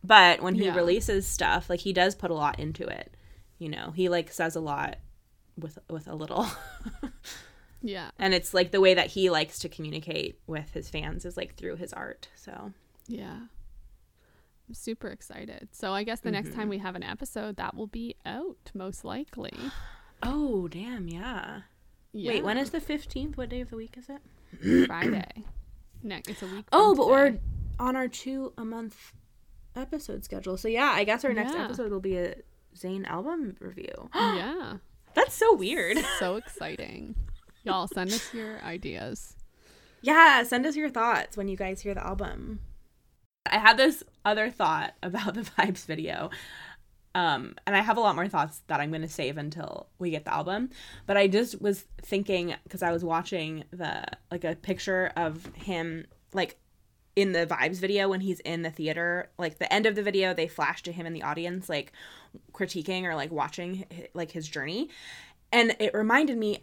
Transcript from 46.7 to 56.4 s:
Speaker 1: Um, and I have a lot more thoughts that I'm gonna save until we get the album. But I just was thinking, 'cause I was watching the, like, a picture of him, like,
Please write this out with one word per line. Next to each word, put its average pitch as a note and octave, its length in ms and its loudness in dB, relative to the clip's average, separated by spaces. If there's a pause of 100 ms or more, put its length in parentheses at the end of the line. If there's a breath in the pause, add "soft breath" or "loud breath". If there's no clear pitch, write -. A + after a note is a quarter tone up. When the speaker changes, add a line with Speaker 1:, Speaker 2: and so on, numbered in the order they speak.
Speaker 1:
Um, D#3 380 2 (140)
and G3+ 80 2
I G3 60 8
have G#3+ 160 4
a - 20 2
lot G#3 160 6
more F3 120 0
thoughts D#3 380 -2
that D3 140 0
I'm D3 120 -2
gonna D#3+ 160 -4
save D3 300 -4
until D3+ 500 -8 (120)
we F3+ 100 -2
get D3+ 160 -4
the - 80 -2
album. G3 380 -2 (340 loud breath)
But G3+ 100 2
I G3+ 120 8
just G#3+ 340 2
was G3+ 240 0 (160)
thinking, F#3+ 540 -2 (120)
'cause - 140 -8
I F3 100 2
was E3+ 120 0
watching D#3+ 640 -2
the, F3 340 -6 (280)
like, F3 120 -4
a E3 120 -2
picture F#3 600 0
of E3 380 -2
him, E3 540 -6 (260)
like, F#3+ 240 -2 (580)